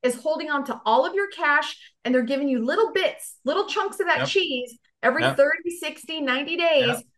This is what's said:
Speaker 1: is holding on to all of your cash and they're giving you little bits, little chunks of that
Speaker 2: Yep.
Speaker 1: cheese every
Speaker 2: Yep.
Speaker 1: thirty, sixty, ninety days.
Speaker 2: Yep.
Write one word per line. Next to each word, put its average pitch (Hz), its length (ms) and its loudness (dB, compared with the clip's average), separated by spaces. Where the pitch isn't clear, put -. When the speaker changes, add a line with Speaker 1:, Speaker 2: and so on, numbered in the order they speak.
Speaker 1:
is 247 140 0
holding 311 340 -4
on 285 140 -2
to - 220 -8
all 240 180 6
of 349 100 -4
your 392 140 0
cash 302 500 0
and 247 80 0
they're 254 100 4
giving 277 260 -2
you 247 160 0
little 381 280 2
bits, - 520 -2
little 330 220 0
chunks 403 340 -4
of 359 60 -4
that 311 140 2
Speaker 2:
Yep. 269 80 0
Speaker 1:
cheese 262 500 -2
every 254 200 2
Speaker 2:
Yep. 269 140 2
Speaker 1:
thirty, 311 420 2
sixty, 311 440 -8
ninety 285 340 -2
days. 320 300 4
Speaker 2:
Yep. 233 160 -2